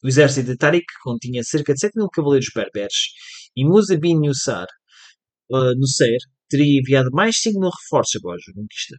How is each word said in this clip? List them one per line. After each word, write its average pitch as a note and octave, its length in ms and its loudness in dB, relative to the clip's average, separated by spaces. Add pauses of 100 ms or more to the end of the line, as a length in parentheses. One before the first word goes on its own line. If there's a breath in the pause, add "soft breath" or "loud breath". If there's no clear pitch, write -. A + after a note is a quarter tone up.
O C3 60 -4
exército C3+ 420 4
de B2 60 -4
Tariq E3 300 0 (160)
continha B2 420 -6
cerca C#3+ 300 -2
de C3 60 -8
sete - 160 -4
mil G#3+ 120 -2
cavaleiros C#3+ 460 0
berberes - 560 -4 (440 loud breath)
e B2+ 120 -2
Musa F#3+ 320 4
bin E3 220 2
Nusar, C3+ 480 -2 (840 soft breath)
eh, B2+ 240 2
Nusayr C3 440 0 (280)
teria C#3+ 320 2
enviado C3 320 2
mais G#3 300 0
cinco G#3 180 -2
mil F#3 80 0
reforços - 480 -4
após F2+ 320 -8
a F#2+ 60 -20
conquista. - 440 -12